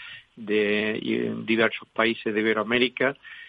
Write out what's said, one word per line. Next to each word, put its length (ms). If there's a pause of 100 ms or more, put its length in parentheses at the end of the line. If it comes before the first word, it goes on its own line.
(360)
de, 640
y 140
en 300
diversos 480
países 400
de 80
Iberoamérica. 720 (340)